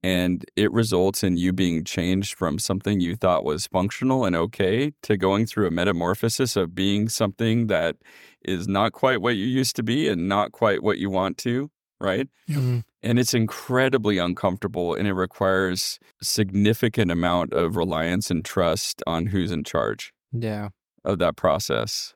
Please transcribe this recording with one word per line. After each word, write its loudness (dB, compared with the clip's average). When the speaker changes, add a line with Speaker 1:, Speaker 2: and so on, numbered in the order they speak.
Speaker 1:
and 0
it 2
results 2
in 2
you 2
being 0
changed -2
from -2
something 0
you 0
thought 2
was -2
functional 0
and 2
okay 0
to 0
going 2
through 0
a 0
metamorphosis 0
of 0
being 0
something 0
that 0
is -2
not 2
quite 0
what 2
you -2
used 0
to -4
be 0
and 0
not 0
quite 0
what 0
you -2
want -2
to, -4
right? -2
Speaker 2:
Yep. -4
Speaker 3:
Mm-hmm. 0
Speaker 1:
And 2
it's 0
incredibly 2
uncomfortable, -2
and 0
it 0
requires 0
significant 2
amount 0
of 0
reliance -2
and -2
trust -2
on -2
who's -2
in -4
charge -4
Speaker 3:
Yeah. -6
Speaker 1:
of 0
that 0
process. 0